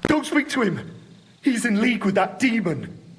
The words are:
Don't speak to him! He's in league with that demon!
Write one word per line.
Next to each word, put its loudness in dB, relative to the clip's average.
Don't 2
speak 0
to 0
him! -2
He's 0
in 2
league 0
with 2
that 0
demon! -2